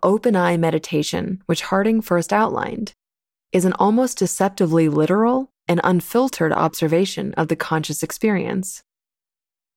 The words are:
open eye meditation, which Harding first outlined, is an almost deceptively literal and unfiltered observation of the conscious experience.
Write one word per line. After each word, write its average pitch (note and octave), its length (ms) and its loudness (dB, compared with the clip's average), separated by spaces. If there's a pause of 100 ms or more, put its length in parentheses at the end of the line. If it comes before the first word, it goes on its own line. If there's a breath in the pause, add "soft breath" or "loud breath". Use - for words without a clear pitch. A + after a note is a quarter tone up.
open G#3 360 2
eye F3 180 2
meditation, E3 920 -2
which - 160 -2
Harding G#3+ 380 0
first F3 300 -2
outlined, - 600 -2 (580)
is F#3 140 2
an F#3 80 2
almost A3+ 440 2
deceptively F3 720 2
literal G#3 640 2 (180)
and E3+ 160 2
unfiltered F3+ 720 0
observation D#3+ 800 0
of D#3+ 160 -2
the D#3+ 80 -2
conscious D#3 460 -4
experience. F#3+ 800 -4 (920)